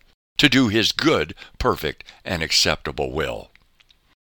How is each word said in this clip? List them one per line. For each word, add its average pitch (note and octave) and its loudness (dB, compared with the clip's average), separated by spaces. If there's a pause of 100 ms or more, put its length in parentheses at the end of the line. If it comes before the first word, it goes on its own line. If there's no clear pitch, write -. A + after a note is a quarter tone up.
(380)
to D3 4
do C3 4
his G#2 2
good, G2+ 0 (240)
perfect, D#2 -2 (180)
and E2+ -4
acceptable D2 -2
will. B1+ -6 (760)